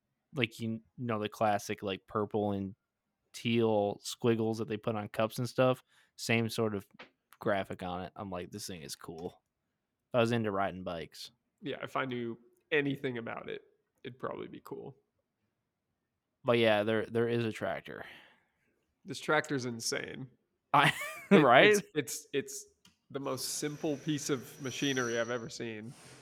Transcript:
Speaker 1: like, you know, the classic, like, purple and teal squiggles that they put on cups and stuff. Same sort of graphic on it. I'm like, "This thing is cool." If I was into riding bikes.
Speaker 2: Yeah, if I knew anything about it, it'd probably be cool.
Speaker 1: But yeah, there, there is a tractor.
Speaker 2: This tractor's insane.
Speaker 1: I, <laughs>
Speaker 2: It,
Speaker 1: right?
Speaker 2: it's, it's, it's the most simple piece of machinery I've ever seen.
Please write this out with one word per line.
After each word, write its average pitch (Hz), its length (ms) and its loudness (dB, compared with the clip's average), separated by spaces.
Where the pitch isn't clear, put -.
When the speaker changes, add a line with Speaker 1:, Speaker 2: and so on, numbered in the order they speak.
Speaker 1:
like, 120 240 -2
you 113 200 -6
know, 117 200 -4
the 107 120 -2
classic, 107 520 -2
like, 95 240 -4
purple 104 460 0
and 98 220 -4
teal 110 720 2
squiggles 113 560 0
that 110 100 -4
they 107 80 -4
put 110 180 -2
on 104 140 -6
cups 110 300 -2
and 123 100 -2
stuff. 127 340 2
Same 113 340 2
sort 110 260 0
of 98 80 -8
graphic 98 420 -2
on 90 200 -6
it. - 120 -12
I'm 104 160 -10
like, 90 200 -8
"This 104 180 -10
thing 87 140 -12
is 71 120 -12
cool." 85 460 -12
If 131 80 0
I - 20 6
was 117 120 4
into 113 200 0
riding 92 320 -2
bikes. 82 480 -10
Speaker 2:
Yeah, 143 200 -8
if - 140 -8
I 135 80 0
knew 120 320 -6
anything 139 460 0
about 113 320 -8
it, - 140 -8
it'd - 140 -14
probably - 280 -8
be - 160 -14
cool. - 320 -12
Speaker 1:
But 120 140 4
yeah, 107 240 6
there, 110 280 2
there 117 180 2
is 117 180 2
a 107 60 -2
tractor. 73 520 -6
Speaker 2:
This 139 140 -10
tractor's 147 440 0
insane. 123 640 -6
Speaker 1:
I, 143 180 6
<laughs> - 180 -4
Speaker 2:
It, 196 80 12
Speaker 1:
right? 151 320 12
Speaker 2:
it's, 208 120 4
it's, - 400 -4
it's - 320 -6
the 135 100 -8
most 135 380 -6
simple 147 460 -2
piece 151 240 -2
of 127 180 -2
machinery 127 580 0
I've 117 120 0
ever 117 180 -4
seen. 113 460 -8